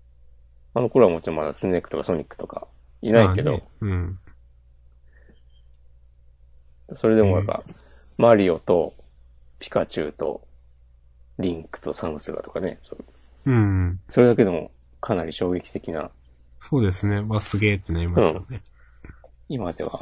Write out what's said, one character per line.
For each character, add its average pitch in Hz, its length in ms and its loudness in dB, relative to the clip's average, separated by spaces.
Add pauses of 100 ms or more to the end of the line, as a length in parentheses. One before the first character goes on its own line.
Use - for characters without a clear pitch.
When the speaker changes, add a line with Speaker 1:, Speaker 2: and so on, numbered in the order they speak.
(720)
Speaker 1:
あ 120 80 0
の 123 80 0
頃 120 180 8
は 90 60 2
も 82 80 -2
ち - 60 -10
ろ 87 60 -2
ん - 20 -4
ま 76 100 -2
だ 73 80 -4
ス - 140 -4
ネ 90 120 2
ー - 20 0
ク - 80 -14
と - 80 -6
か 73 60 -4
ソ 92 120 -2
ニ 73 80 -4
ッ - 20 -18
ク - 120 -20
と - 100 -12
か - 200 -16 (340)
い 107 100 -4
な 107 220 6
い - 20 0
け 107 80 -2
ど、 - 80 0
Speaker 2:
ま 71 60 -2
あ - 20 -10
ね、 - 80 -16 (140)
う 101 120 -2
ん。 90 260 -6 (2750)
Speaker 1:
そ - 140 0
れ 113 60 4
で 110 80 6
も 95 120 4
な 90 80 0
ん - 20 -4
か、 - 200 -6
Speaker 2:
え - 40 -10
ー。 - 520 -14
Speaker 1:
マ 117 140 8
リ 98 140 4
オ 80 100 0
と、 85 340 0 (640)
ピ - 100 -16
カ 95 160 -2
チ - 160 -8
ュ 73 80 -6
ウ 76 40 -10
と、 - 340 -8 (880)
リ 92 140 -2
ン 80 140 -10
ク - 160 -20
と - 120 -8
サ - 160 -8
ム 76 100 -8
ス - 120 -12
ガ 80 120 -8
と - 80 -20
か 82 100 -6
ね、 90 200 -8
そ - 140 -20
う。 - 560 -10
Speaker 2:
う - 20 2
ん。 95 540 2
Speaker 1:
そ - 140 4
れ 123 60 8
だ 120 80 4
け 120 100 4
で 95 60 0
も、 82 200 -6 (300)
か - 140 -2
な 85 100 -2
り 80 80 -10
衝 90 180 -2
撃 87 200 -6
的 - 200 -10
な。 78 200 -8 (500)
Speaker 2:
そ - 160 -2
う 120 60 2
で 95 100 2
す 101 140 -4
ね。 104 120 -2
わ、 107 220 -4
す - 160 -4
げ 104 160 2
ー 101 60 -4
っ - 40 -14
て - 80 -10
な 85 80 -2
り 85 80 -4
ま 87 80 -4
す 87 60 4
よ 85 180 2 (100)
ね。 123 120 -12 (420)
Speaker 1:
う - 40 -20
ん。 - 40 -20 (380)
今 98 240 -6
で 80 100 -10
は 78 80 -6 (100)